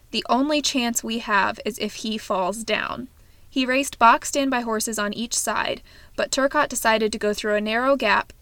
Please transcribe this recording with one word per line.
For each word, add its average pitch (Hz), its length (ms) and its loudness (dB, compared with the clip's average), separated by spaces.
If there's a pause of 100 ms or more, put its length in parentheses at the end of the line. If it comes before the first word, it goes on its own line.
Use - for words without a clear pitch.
(100)
"The - 180 -2
only 294 320 2
chance 233 420 -2
we 226 180 -4
have 208 440 0
is 208 140 -4
if 214 160 -4
he 214 240 -6
falls 202 440 -2
down." 214 460 -4 (400)
He 262 160 0
raced 262 340 0
boxed 247 380 4
in 277 140 2
by 247 100 0
horses 220 380 -4
on 208 160 -2
each 233 200 -6
side, - 460 -2 (340)
but - 160 -2
Turcotte 277 380 2
decided 220 440 2
to 233 60 -6
go 208 140 0
through 208 220 -2
a 208 80 2
narrow 240 340 2
gap 214 460 0